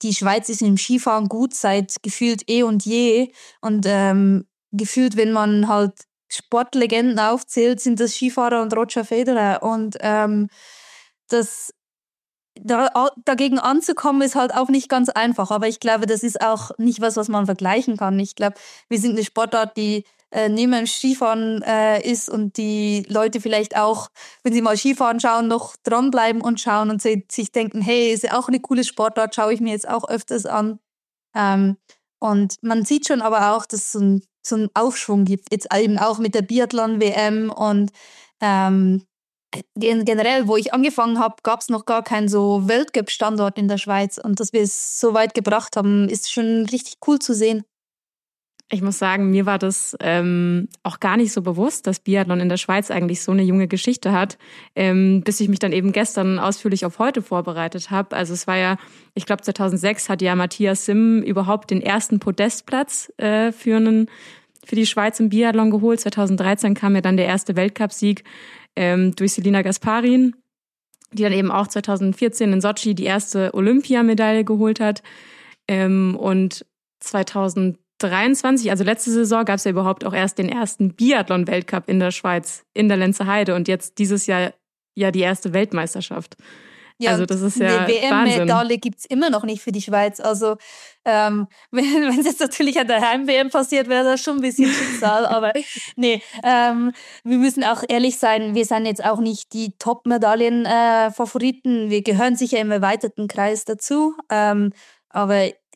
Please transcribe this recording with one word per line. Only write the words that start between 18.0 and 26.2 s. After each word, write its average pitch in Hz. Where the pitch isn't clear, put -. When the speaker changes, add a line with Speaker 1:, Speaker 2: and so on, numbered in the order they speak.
Speaker 1:
Ich 196
glaube, 202
wir 226
sind 233
eine 214
Sportart, 220
die, 208
äh, 214
neben 240
dem 233
Skifahren, 226
äh, 220
ist 240
und 214
die 208
Leute 220
vielleicht 214
auch, 214
wenn 233
sie 233
mal 220
Skifahren 240
schauen, 233
noch 233
dranbleiben 233